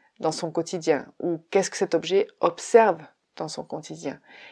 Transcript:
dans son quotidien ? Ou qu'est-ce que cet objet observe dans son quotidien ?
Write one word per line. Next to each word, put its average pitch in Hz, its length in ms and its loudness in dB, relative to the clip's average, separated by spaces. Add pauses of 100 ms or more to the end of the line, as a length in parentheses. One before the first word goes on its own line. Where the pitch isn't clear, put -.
(180)
dans 156 140 -2
son 160 180 -6
quotidien ? 160 560 -2 (140)
Ou 170 180 -2 (120)
qu'est-ce 190 200 2
que - 60 -12
cet 190 180 -2
objet 170 320 2 (140)
observe 170 600 4 (360)
dans 165 100 -8
son 156 160 -12
quotidien ? 160 560 -12 (340)